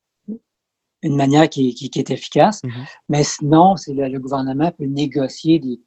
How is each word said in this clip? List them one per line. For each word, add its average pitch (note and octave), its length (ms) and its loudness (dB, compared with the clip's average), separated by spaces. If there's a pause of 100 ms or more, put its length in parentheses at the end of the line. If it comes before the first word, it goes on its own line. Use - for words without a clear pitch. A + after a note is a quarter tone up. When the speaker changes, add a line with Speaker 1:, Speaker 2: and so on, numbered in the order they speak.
(1000)
Speaker 1:
une C#3+ 140 -2
manière C#3+ 340 4
qui, C3 240 -2
qui, B2+ 160 -12
qui - 100 -10
est - 120 -4
efficace. D#3 520 0
Speaker 2:
Mhm. B2 220 -10 (240)
Speaker 1:
Mais D3 140 2
sinon, D#3+ 540 4
c'est C#3+ 160 -12
le, C3+ 160 -2
le C3+ 100 -8
gouvernement C3+ 520 -2
peut D3 140 -8
négocier C#3+ 720 0
des B2+ 300 -8